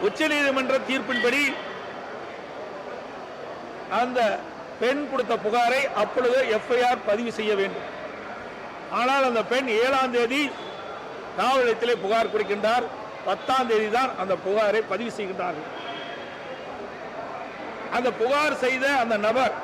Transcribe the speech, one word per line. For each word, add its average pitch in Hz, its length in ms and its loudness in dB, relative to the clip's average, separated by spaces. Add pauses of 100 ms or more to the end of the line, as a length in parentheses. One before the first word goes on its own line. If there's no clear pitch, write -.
உச்சநீதிமன்ற 277 680 2 (120)
தீர்ப்பின்படி 247 520 2 (2500)
அந்த 247 200 2 (600)
பெண் 277 220 2 (100)
கொடுத்த 233 240 0 (100)
புகாரை 240 340 4 (220)
அப்பொழுது 247 380 4 (160)
எஃப் 214 200 0
ஐ - 20 6 (120)
ஆர் 247 160 2
பதிவு 226 260 2
செய்ய 214 240 0
வேண்டும். 196 320 -2 (1040)
ஆனால் 262 380 4
அந்த 226 140 2
பெண் 254 260 0 (140)
ஏழாம் 262 320 2
தேதி 240 260 2 (960)
காவல் 254 260 4
நிலையத்திலே 233 400 2
புகார் 214 300 2
கொடுக்கின்றார். 208 520 2 (400)
பத்தாம் 240 460 0
தேதி 214 180 4
தான் 247 280 2
அந்த 190 180 0 (100)
புகாரை 208 360 4 (100)
பதிவு 220 260 -4
செய்கின்றார்கள். 180 520 -4 (2250)
அந்த 240 200 2
புகார் 277 440 2 (100)
செய்த 262 200 2 (180)
அந்த 226 140 2
நபர் 226 460 4